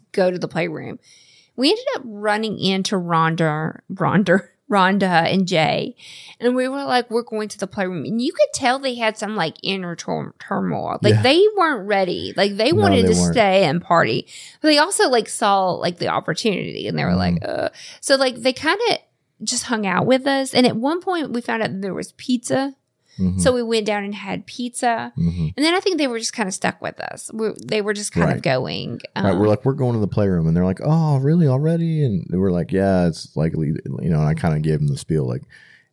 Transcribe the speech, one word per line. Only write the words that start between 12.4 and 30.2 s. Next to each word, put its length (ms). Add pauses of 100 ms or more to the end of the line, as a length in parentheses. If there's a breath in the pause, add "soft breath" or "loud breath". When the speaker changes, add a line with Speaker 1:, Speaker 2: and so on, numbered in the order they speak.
Speaker 1:
they 160
Speaker 2:
No, 80
Speaker 1:
wanted 240
Speaker 2:
they 80
Speaker 1:
to 80
Speaker 2:
weren't. 140
Speaker 1:
stay 280
and 180
party. 460 (340 loud breath)
But 80
they 100
also, 300
like, 200
saw, 420
like, 280
the 100
opportunity, 800
and 100
they 60
were 100
like, 200
Speaker 2:
Mm-hmm. 300
Speaker 1:
"Uh." 40 (320 loud breath)
So, 160
like, 180
they 180
kinda 460 (440)
just 200
hung 240
out 180
with 220
us. 260
And 140
at 100
one 240
point, 300
we 100
found 220
out 80
that 100
there 140
was 160
pizza. 640 (420 soft breath)
Speaker 2:
Mm-hmm. 220
Speaker 1:
So 120
we 120
went 240
down 160
and 100
had 320
pizza. 720
Speaker 2:
Mm-hmm. 300 (100)
Speaker 1:
And 80
then 80
I 60
think 180
they 80
were 140
just 140
kinda 180
stuck 280
with 200
us. 340
We, 160 (160)
they 160
were 140
just 160
kind 160
Speaker 2:
Right. 100
Speaker 1:
of 60
going. 580 (140)
Speaker 2:
Right. 160
Speaker 1:
Um, 80
Speaker 2:
We're 80
like, 180
"We're 80
going 220
to 40
the 80
playroom." 400